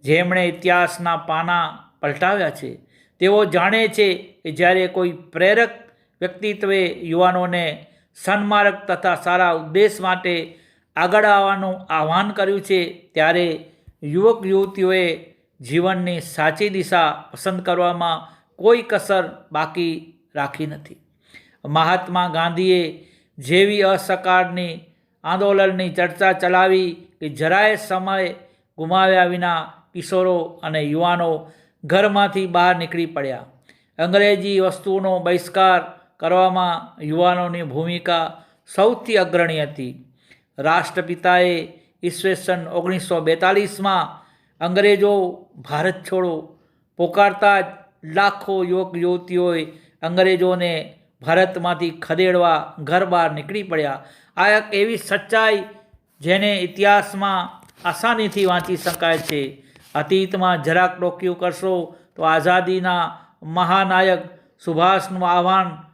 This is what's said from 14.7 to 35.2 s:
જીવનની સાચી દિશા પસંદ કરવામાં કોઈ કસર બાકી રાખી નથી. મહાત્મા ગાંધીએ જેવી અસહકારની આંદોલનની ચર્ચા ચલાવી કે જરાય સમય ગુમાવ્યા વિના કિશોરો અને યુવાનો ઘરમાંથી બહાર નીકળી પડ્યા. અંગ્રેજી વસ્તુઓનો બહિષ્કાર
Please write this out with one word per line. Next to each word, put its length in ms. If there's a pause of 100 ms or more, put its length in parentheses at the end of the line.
જીવનની 600
સાચી 480
દિશા 640
પસંદ 300
કરવામાં 840 (100)
કોઈ 260
કસર 480 (220)
બાકી 680 (160)
રાખી 300
નથી. 300 (680)
મહાત્મા 640
ગાંધીએ 800 (300)
જેવી 440
અસહકારની 1000 (440)
આંદોલનની 680
ચર્ચા 440
ચલાવી 760 (120)
કે 100
જરાય 460
સમય 540 (480)
ગુમાવ્યા 480
વિના 480 (200)
કિશોરો 460
અને 420
યુવાનો 680 (340)
ઘરમાંથી 600
બહાર 280
નીકળી 300
પડ્યા. 400 (520)
અંગ્રેજી 640
વસ્તુઓનો 600
બહિષ્કાર 600 (380)